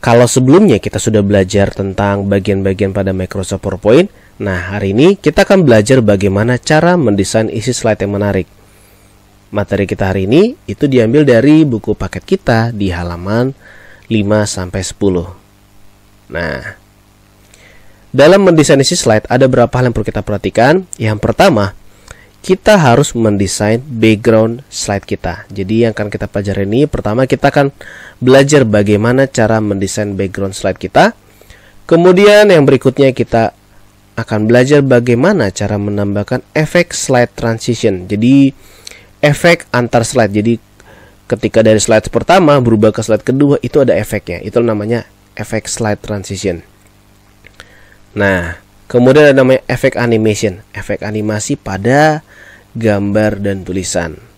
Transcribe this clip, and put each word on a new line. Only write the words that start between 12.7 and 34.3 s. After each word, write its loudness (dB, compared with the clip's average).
halaman -4
lima 0
sampai -8
sepuluh. -4
Nah, -8
dalam 4
mendesain 4
isi 0
slide 0
ada 2
beberapa 0
hal 0
yang -6
perlu -4
kita -6
perhatikan. -2
Yang -2
pertama, 0
kita 2
harus 2
mendesain -2
background 0
slide -6
kita. -10
Jadi -2
yang 0
akan -8
kita -8
pelajari -4
ini, 2
pertama -2
kita 0
akan 0
belajar 4
bagaimana 2
cara 0
mendesain -4
background -6
slide -6
kita. 0
Kemudian 6
yang 4
berikutnya 2
kita -2
akan -4